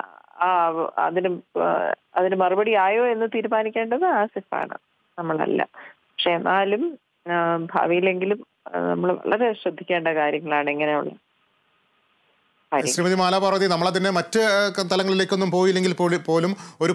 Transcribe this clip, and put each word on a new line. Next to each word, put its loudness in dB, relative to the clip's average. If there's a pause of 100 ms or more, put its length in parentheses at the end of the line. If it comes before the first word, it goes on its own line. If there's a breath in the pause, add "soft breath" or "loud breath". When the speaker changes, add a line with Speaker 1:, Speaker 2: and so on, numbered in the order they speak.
(420)
Speaker 1:
ആ, 2 (260)
അതിന്, -2
ആ, 0 (220)
അതിന് 2
മറുപടി 2
ആയോ 2
എന്ന് 0 (100)
തീരുമാനിക്കേണ്ടത് -2
ആസിഫാണ്, -2 (420)
നമ്മളല്ല. 0 (160)
പക്ഷെ -4
എന്നാലും, 0 (320)
ആ, 2
ഭാവിയിലെങ്കിലും, 0 (280)
ആ, -2
നമ്മൾ 0
വളരെ 0
ശ്രദ്ധിക്കേണ്ട -4
കാര്യങ്ങളാണ് 0
ഇങ്ങനെയുള്ള -2 (1600)
കാര്യം. 0
Speaker 2:
ശ്രീമതി 0
മാല 2
പാർവതി, 2
നമ്മളതിനെ 0
മറ്റ്, 0
ആ, 2
ക-, -4
തലങ്ങളിലേക്കൊന്നും 0
പോയില്ലെങ്കിൽ 2
പോലി-, 0
പോലും 0 (260 loud breath)
ഒരു 2